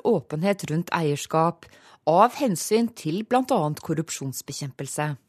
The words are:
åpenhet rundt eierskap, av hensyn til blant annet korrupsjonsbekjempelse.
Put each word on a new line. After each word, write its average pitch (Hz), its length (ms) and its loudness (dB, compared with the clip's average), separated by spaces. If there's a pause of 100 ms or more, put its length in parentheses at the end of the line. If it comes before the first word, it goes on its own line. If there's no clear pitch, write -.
åpenhet 190 640 0
rundt 160 240 -2
eierskap, 160 720 0 (400)
av 190 320 6
hensyn 226 560 0
til 175 300 -4
blant 254 260 0
annet 151 320 0
korrupsjonsbekjempelse. 143 1300 -6 (120)